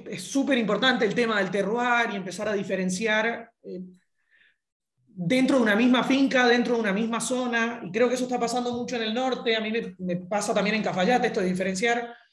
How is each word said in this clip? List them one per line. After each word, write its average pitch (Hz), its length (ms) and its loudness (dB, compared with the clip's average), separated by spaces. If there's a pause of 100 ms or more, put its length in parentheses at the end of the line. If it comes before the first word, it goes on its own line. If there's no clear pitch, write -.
es 208 140 -10
súper 277 360 0
importante 226 460 2
el 190 100 0
tema 226 240 2
del 190 120 0
terroir 226 640 0
y 202 40 -6
empezar 190 320 -8
a 214 40 -2
diferenciar, 214 960 -2 (140)
eh, 190 160 -12 (1400)
dentro 254 400 2
de 247 60 4
una 208 140 4
misma 247 280 4
finca, 262 420 4
dentro 240 280 4
de 233 60 0
una 208 120 0
misma 226 280 -2
zona, 240 640 -2
y 170 80 -10
creo 240 160 2
que 247 60 0
eso 254 100 -2
está 247 140 -2
pasando 240 340 -2
mucho 240 240 -6
en 226 60 -2
el 220 120 -2
norte, 247 400 0
a 220 60 0
mí 214 100 -4
me, 220 280 -4
me 180 180 -4
pasa 208 360 -2
también 208 240 2
en 208 60 0
Cafayate, 214 460 2
esto 220 120 -2
de 185 60 0
diferenciar, 190 680 -2 (180)